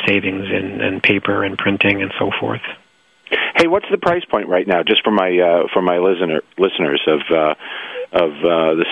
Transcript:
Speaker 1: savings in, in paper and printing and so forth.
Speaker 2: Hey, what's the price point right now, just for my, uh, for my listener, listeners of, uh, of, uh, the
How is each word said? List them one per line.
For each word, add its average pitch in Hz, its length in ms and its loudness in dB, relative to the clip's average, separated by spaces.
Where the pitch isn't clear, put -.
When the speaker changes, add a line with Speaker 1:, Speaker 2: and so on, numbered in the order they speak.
Speaker 1:
savings 98 460 -2
in, 98 300 -4
in 95 180 -2
paper 101 420 0
and 98 140 -4
printing 101 460 0
and 95 160 -6
so 101 200 0
forth. 113 240 -6
Speaker 2:
Hey, 170 120 4
what's 190 220 0
the 196 60 0
price 175 300 0
point 101 220 -2
right 90 200 0
now, 87 140 2
just - 200 2
for 110 100 2
my, 90 260 2
uh, 85 340 4
for 98 80 2
my 90 160 2
listener, 87 460 0
listeners 85 480 0
of, 78 140 2
uh, 78 240 2
of, 85 200 2
uh, 80 440 2
the 85 160 0